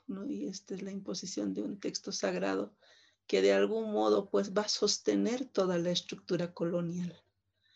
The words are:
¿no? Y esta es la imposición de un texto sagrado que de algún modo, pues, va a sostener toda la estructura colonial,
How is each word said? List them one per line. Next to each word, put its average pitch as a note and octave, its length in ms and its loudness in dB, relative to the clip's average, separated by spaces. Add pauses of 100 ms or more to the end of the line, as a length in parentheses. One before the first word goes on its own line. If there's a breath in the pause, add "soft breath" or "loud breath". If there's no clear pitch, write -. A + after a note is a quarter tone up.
¿no? G3 180 -8
Y G#3 220 -6
esta F#3+ 260 -10
es F#3+ 80 -8
la G3 100 -8
imposición G3+ 640 -6
de G3 80 -4
un G#3 180 -6
texto - 320 -6
sagrado F#3+ 640 -2 (520 soft breath)
que F#3+ 140 4
de G3 120 8
algún G#3 380 2
modo, G#3 380 4
pues, G3+ 240 0
va G#3 100 2
a G#3 60 -4
sostener G#3 760 2
toda F#3 320 2
la E3+ 140 2
estructura F3 600 -4
colonial, F3 680 -2 (540 soft breath)